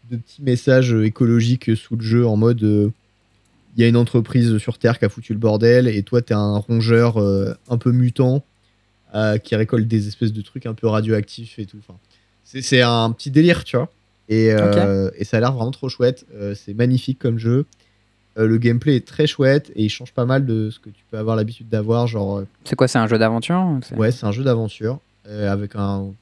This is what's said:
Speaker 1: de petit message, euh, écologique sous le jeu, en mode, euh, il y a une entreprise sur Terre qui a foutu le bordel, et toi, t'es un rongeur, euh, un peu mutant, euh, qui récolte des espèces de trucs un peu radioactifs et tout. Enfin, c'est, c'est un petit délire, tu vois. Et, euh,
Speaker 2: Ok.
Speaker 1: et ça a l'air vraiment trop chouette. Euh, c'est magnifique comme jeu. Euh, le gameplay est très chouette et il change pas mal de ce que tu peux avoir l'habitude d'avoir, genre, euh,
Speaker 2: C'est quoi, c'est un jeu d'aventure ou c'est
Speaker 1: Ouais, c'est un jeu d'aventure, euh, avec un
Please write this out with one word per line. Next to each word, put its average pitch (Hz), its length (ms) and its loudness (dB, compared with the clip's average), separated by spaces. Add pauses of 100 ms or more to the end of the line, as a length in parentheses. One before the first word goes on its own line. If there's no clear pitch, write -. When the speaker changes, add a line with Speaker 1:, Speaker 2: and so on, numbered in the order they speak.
Speaker 1:
de 120 80 -8
petit - 240 -16
message, 127 540 2
euh, 110 100 2
écologique 117 720 2
sous - 180 -8
le 113 80 -6
jeu, 117 220 2
en 107 120 2
mode, 113 260 2
euh, 104 260 2 (880)
il 117 40 2
y 117 40 6
a - 20 6
une 117 100 4
entreprise 117 600 2
sur - 220 -6
Terre 117 180 -4
qui - 80 -2
a 104 40 0
foutu - 240 -12
le 107 60 -6
bordel, 117 480 2
et 107 140 -2
toi, 120 220 -2
t'es - 100 -4
un 104 240 0
rongeur, 117 600 2
euh, 98 360 0 (160)
un 123 80 -2
peu 123 140 0
mutant, 127 520 0 (720)
euh, 107 240 0
qui - 180 -4
récolte 110 320 0
des 107 220 0
espèces 107 240 -4
de 107 80 -8
trucs - 240 -16
un 113 80 -8
peu 113 140 -4
radioactifs 107 680 -4
et 107 80 -10
tout. 107 140 -20
Enfin, 92 180 -20 (460)
c'est, 131 180 -14
c'est 127 200 4
un 117 300 2
petit 135 200 -10
délire, 165 320 4
tu - 140 -4
vois. 131 120 -2 (380)
Et, 110 240 4
euh, 101 560 2
Speaker 2:
Ok. - 100 -6
Speaker 1:
et 104 60 -6
ça 113 140 -2
a - 20 4
l'air 123 140 2
vraiment 120 180 -4
trop 131 160 -10
chouette. 123 460 -2
Euh, 101 200 -8
c'est 101 200 -12
magnifique 123 440 0
comme 117 220 -2
jeu. 120 260 0 (720)
Euh, 110 80 2
le 113 120 2
gameplay 120 400 2
est - 100 -6
très - 180 -2
chouette 143 480 0
et 110 120 -2
il 107 40 -2
change - 220 -12
pas 123 140 -2
mal 135 200 0
de 110 240 -2
ce - 120 -16
que 107 80 -20
tu - 200 -20
peux 110 80 -10
avoir 110 200 -2
l'habitude 110 320 -6
d'avoir, 113 380 -2
genre, 101 320 -4
euh, 98 80 -10 (180)
Speaker 2:
C'est - 100 -4
quoi, 127 140 2
c'est - 80 0
un 113 100 2
jeu 113 100 0
d'aventure 117 440 0
ou 165 260 -2
c'est - 80 -12
Speaker 1:
Ouais, 110 160 0
c'est 123 140 -8
un 101 80 -2
jeu 123 100 -6
d'aventure, 117 560 -4 (300)
euh, 104 200 -4
avec 101 260 -6
un 98 360 -6 (100)